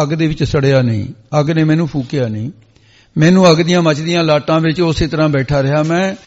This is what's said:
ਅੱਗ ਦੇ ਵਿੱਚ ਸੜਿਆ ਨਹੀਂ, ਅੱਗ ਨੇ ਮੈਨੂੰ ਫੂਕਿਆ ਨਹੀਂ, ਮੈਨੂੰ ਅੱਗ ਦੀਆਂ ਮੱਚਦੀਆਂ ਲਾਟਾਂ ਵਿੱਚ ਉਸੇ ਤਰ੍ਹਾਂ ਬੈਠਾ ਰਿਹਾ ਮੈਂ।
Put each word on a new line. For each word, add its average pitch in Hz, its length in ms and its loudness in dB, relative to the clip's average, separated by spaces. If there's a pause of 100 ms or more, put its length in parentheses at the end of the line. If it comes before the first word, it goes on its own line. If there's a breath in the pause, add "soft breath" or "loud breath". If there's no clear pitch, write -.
ਅੱਗ 147 60 0
ਦੇ 160 200 -2
ਵਿੱਚ 151 160 -4
ਸੜਿਆ 135 380 2
ਨਹੀਂ, 110 240 -2 (340)
ਅੱਗ 151 120 0
ਨੇ 160 120 0
ਮੈਨੂੰ 156 240 0
ਫੂਕਿਆ 131 400 -4
ਨਹੀਂ, 110 240 -8 (680 soft breath)
ਮੈਨੂੰ 180 340 6
ਅੱਗ 160 60 4
ਦੀਆਂ 170 240 2
ਮੱਚਦੀਆਂ 165 420 -2
ਲਾਟਾਂ 156 360 0
ਵਿੱਚ 160 220 0
ਉਸੇ 165 260 -2
ਤਰ੍ਹਾਂ 156 220 0
ਬੈਠਾ 139 340 0
ਰਿਹਾ 147 200 0
ਮੈਂ। 185 320 -2 (120)